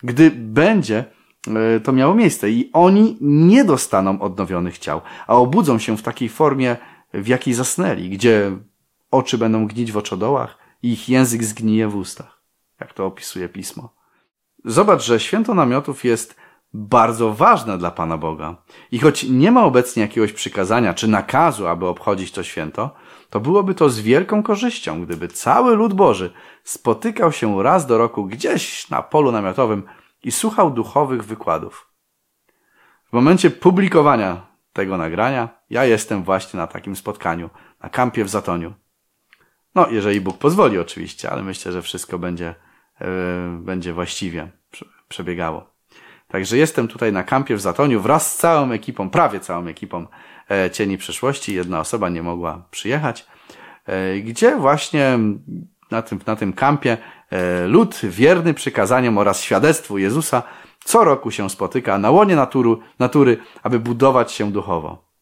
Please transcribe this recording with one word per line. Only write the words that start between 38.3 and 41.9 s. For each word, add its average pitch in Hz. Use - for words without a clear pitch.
No, 180
jeżeli 104
Bóg 92
pozwoli 151
oczywiście, -
ale -
myślę, 95
że 90
wszystko -